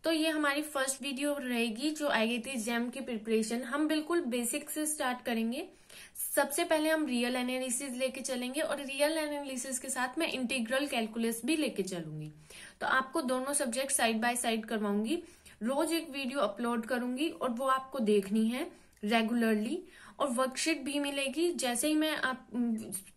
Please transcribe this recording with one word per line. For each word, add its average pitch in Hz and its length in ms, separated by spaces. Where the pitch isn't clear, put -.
तो 320 80
ये 311 180
हमारी 302 320
first 269 400
video 285 320
रहेगी 247 580
जो 294 180
आईआईटी 233 480
Jam 233 320
की 269 120
preparation, 226 640
हम 294 240
बिल्कुल 311 340
basic 240 480
से 302 160
start 262 360
करेंगे। 233 480
सबसे 302 280
पहले 311 260
हम 311 160
real 247 300
analysis 254 560
लेके 254 300
चलेंगे 254 400
और 294 200
real 277 300
analysis 285 680
के 285 100
साथ 254 300
मैं 330 120
integral 262 560
calculus 226 580
भी 311 100
लेके 262 280
चलूंगी। 156 480
तो - 60
आपको 277 340
दोनों 254 320
subject 269 400
side 226 300
by 247 180
side 226 240
करवाऊंगी। 220 580
रोज 302 300
एक 320 160
video 277 300
upload 240 460
करूंगी 254 440
और - 200
वो 240 160
आपको 262 340
देखनी 214 480
है 269 240
regularly, 226 800
और 277 100
worksheet 262 520
भी 285 180
मिलेगी। 285 540
जैसे 247 340
ही 311 80
मैं 311 200
आप, - 380
उम, 233 240